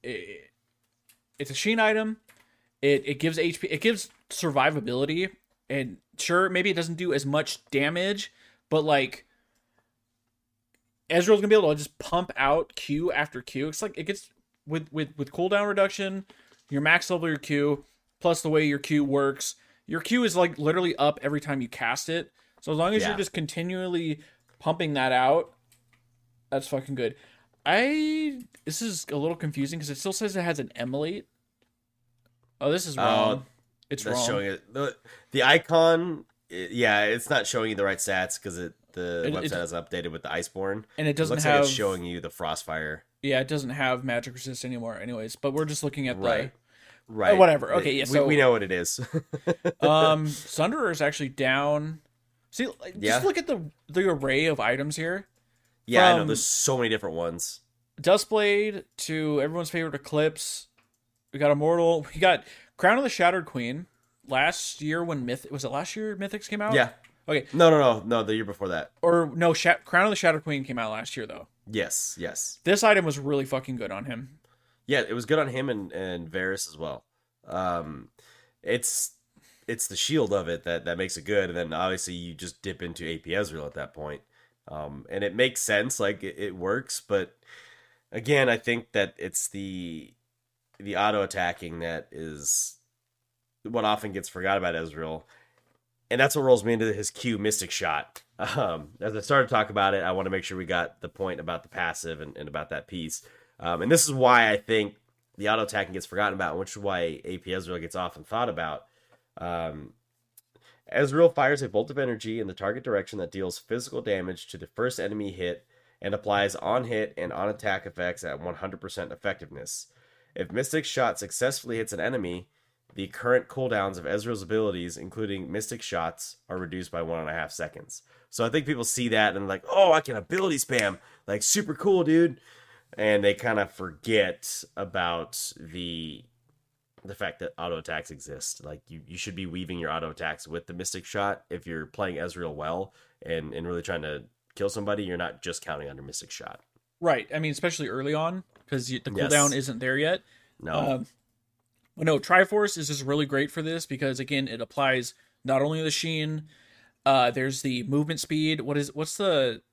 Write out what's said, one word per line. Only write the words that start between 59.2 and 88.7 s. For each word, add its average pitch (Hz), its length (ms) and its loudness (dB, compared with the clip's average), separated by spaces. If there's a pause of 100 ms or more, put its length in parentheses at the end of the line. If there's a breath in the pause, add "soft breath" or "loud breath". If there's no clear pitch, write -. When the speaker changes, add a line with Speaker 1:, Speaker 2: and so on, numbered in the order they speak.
Speaker 1:
everyone's 156 300 -2
favorite 160 240 -4
Eclipse. - 720 -2 (680)
We 139 60 -10
got 147 140 4
Immortal. 165 600 4
We 156 80 -10
got 185 240 6 (320 loud breath)
Crown 214 220 6
of 285 60 2
the 247 60 0
Shattered 175 360 2
Queen. 135 400 -6 (400)
Last 143 560 0
year 160 220 -2
when 151 200 -4
Myth-, 123 280 -6
was 139 120 -6
it 117 60 -2
last 143 240 -4
year 214 220 -6
Mythics 196 320 -8
came 208 120 -6
out? 214 140 0
Speaker 2:
Yeah. 123 140 4 (400)
Speaker 1:
Okay. 151 240 0
Speaker 2:
No, 165 180 10
no, 156 80 8
no, 117 260 6
no. 113 200 2
The 107 100 0
year 110 100 0
before 98 240 -6
that. 85 220 -4 (100)
Speaker 1:
Or 170 320 4
no, 165 220 4
Sha-, 170 300 4
Crown 185 220 4
of 214 40 2
the 196 60 0
Shattered 156 260 4
Queen 139 220 -4
came 123 140 -6
out 110 120 -2
last 110 260 -6
year 110 100 -6
though. - 200 -14 (240)
Speaker 2:
Yes, - 480 -2
yes. - 460 -6
Speaker 1:
This 202 180 4
item 208 220 8
was 143 160 -2
really 139 240 0
fucking 131 320 -4
good 104 160 -6
on 101 140 -8
him. 131 340 -10 (480)
Speaker 2:
Yeah, 135 200 2
it 113 60 -2
was 120 120 -6
good 156 140 4
on 139 80 0
him 131 200 -4
and, 104 240 -4
and 87 360 -6
Varus 95 400 -4
as 78 100 -18
well. 73 260 -8 (420)
Um, 80 600 -4 (540 soft breath)
it's, - 500 -2 (540 soft breath)
it's 117 220 -4
the 95 80 -8
shield 127 360 2
of 92 160 2
it 85 140 -2
that, 85 220 -4
that 85 120 -4
makes 92 200 -4
it 78 80 -12
good, 98 240 2
and 85 100 -6
then 80 140 -4
obviously 90 420 -2
you 87 200 -10
just 85 280 -14
dip 92 200 -8
into 82 220 -10
A 80 140 -6
P 82 120 -12
Ezreal 80 360 -4
at 71 80 -12
that 69 200 -10
point. 76 280 -10 (460 soft breath)
Um, 71 420 -10
and 92 140 -4
it 98 100 -2
makes 127 260 2
sense, 110 400 2
like, 101 240 0
it, 92 140 -8
it 95 180 -6
works, 98 440 -4
but 98 360 0 (760 loud breath)
again, 131 360 4
I 117 100 4
think 117 340 -2